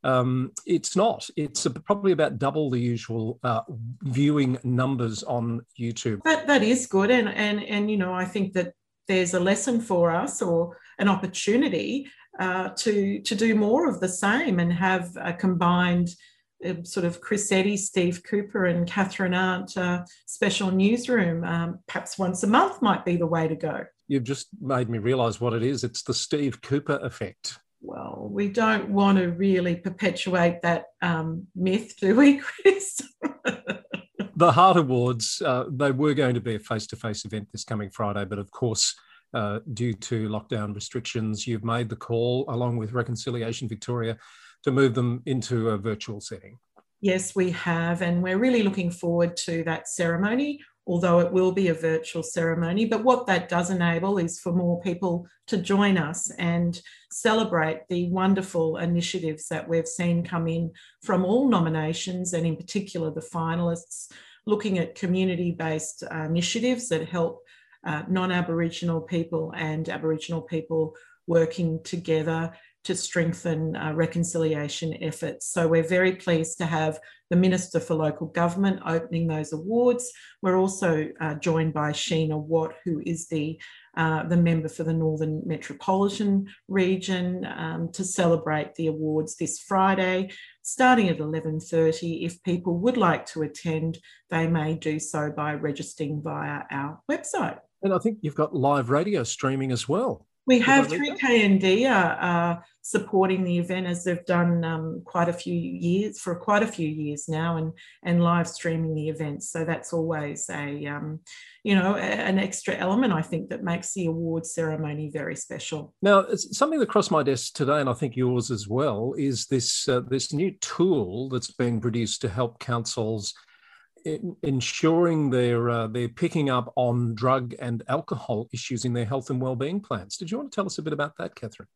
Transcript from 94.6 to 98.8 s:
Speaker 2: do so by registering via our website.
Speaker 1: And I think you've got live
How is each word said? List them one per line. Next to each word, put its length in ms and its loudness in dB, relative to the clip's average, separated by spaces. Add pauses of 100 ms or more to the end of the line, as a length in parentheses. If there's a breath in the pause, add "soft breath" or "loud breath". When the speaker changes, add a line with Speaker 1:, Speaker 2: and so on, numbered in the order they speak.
Speaker 2:
do 240 -4
so 360 -4
by 180 -4
registering 720 -6
via 460 -6
our 300 -6 (100)
website. 480 -2 (240)
Speaker 1:
And 120 2
I 40 2
think 240 0
you've 140 -4
got 200 0
live 360 4